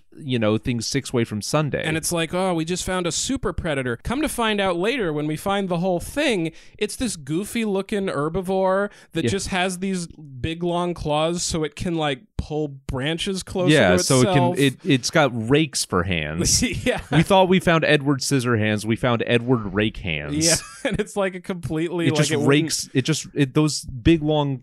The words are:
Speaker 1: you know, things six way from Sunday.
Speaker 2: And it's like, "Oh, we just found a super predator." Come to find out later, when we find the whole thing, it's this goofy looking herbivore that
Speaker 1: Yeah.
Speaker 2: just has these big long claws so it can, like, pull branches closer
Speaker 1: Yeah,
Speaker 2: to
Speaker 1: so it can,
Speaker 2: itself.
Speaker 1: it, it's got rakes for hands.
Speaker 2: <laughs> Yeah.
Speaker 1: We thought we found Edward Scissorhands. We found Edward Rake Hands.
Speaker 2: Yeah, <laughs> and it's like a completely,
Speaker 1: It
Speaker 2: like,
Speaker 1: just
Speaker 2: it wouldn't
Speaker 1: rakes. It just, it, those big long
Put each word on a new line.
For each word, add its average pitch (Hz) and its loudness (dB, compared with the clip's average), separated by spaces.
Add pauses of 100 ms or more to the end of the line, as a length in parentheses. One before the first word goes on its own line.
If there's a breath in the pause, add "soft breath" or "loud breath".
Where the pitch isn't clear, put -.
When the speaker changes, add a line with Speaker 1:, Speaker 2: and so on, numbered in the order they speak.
(160)
Speaker 1:
you 127 -2
know, 110 2
things 120 -4
six - -4
way 117 2
from 104 -4
Sunday. 151 -2
Speaker 2:
And 160 0
it's 160 -4
like, 165 -2
"Oh, 185 0
we 160 0
just 175 -4
found 185 -4
a 165 -2
super 247 -4
predator." 135 -2
Come 262 -4
to 285 0
find 220 0
out 190 0
later, 196 -2
when 147 -4
we 151 -2
find 196 -2
the 175 -2
whole 180 0
thing, 214 -2 (240 loud breath)
it's - -4
this 233 -4
goofy 175 -4
looking 196 -2
herbivore 190 0 (220 loud breath)
that 160 -2
Speaker 1:
Yeah. - 0
Speaker 2:
just 190 -2
has 185 -2
these 185 -4
big 156 -8
long 175 -2
claws 160 -2
so 160 -2
it - -8
can, 175 -4
like, 147 -2 (140)
pull 151 -4
branches 147 -4
closer 156 2
Speaker 1:
Yeah, 113 6
Speaker 2:
to - 2
Speaker 1:
so 131 4
it 127 6
can, - 2 (200)
Speaker 2:
itself. - -2
Speaker 1:
it, 135 2
it's 131 2
got 147 4 (200)
rakes 151 2
for 90 0
hands. 82 0
Speaker 2:
<laughs> 175 -2
Yeah. 208 -2 (100)
Speaker 1:
We 151 6
thought 185 6
we 185 6
found 165 4
Edward 139 2
Scissorhands. 110 2
We 113 0
found 120 0
Edward 117 2
Rake 104 0
Hands. 87 -4
Speaker 2:
Yeah, 165 4 (160)
<laughs> - -10
and 208 -2
it's 208 -8
like 196 -2
a 185 -12
completely, 170 -4
Speaker 1:
It - 4
Speaker 2:
like, 151 2
Speaker 1:
just 151 2
Speaker 2:
it 156 0
wouldn't 123 2
Speaker 1:
rakes. 151 2
It 131 2
just, - -2
it, 139 0
those 151 2
big 147 2
long 147 0